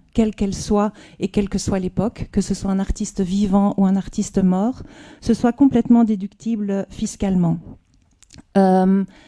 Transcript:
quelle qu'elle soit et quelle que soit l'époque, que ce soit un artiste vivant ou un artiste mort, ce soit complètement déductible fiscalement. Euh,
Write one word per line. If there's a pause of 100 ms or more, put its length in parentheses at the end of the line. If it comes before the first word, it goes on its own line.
(140)
quelle
qu'elle
soit (240)
et
quelle
que
soit
l'époque,
que
ce
soit
un
artiste
vivant
ou
un
artiste
mort, (380)
ce
soit
complètement
déductible
fiscalement. (1000)
Euh, (240)